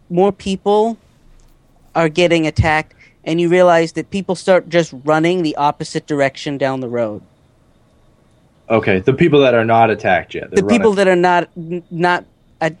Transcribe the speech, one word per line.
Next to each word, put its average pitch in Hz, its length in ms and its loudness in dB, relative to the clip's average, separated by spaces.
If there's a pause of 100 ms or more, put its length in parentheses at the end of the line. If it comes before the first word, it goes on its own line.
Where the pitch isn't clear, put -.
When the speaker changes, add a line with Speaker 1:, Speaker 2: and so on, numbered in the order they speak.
Speaker 1:
more 185 240 0
people 208 640 -2 (1000)
are 165 120 2
getting 165 380 0
attacked, 156 480 -2 (300)
and 165 160 -4
you 175 80 0
realize 170 460 4
that 156 160 -8
people 190 260 -6
start 185 320 0
just 160 260 -2 (100)
running 160 380 0
the 151 140 -4
opposite 147 500 -4
direction 143 520 -4
down 131 220 -4
the 127 80 -10
road. 113 320 -6 (1500)
Speaker 2:
Okay, 107 300 2
the 131 120 0
people 147 280 4
that 127 140 4
are 113 100 2
not 113 260 4
attacked 95 440 -2
yet. 82 160 -12
They're - 120 0
Speaker 1:
The - 60 -2
people 226 240 4
Speaker 2:
running. 190 40 -2
Speaker 1:
that 196 120 2
are 185 80 4
not, 175 400 2
n-, 170 340 -10
not 175 340 -2 (360)
a-, 160 200 -2